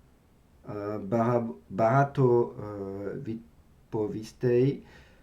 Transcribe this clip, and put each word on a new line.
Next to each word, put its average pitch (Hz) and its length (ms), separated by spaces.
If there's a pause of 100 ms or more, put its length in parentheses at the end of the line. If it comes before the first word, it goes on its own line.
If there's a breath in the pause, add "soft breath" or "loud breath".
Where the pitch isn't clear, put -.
(680)
е, 104 300
бага-, 117 560 (160)
багато, 120 720
е, 101 760
відповістей. 120 1600 (400 loud breath)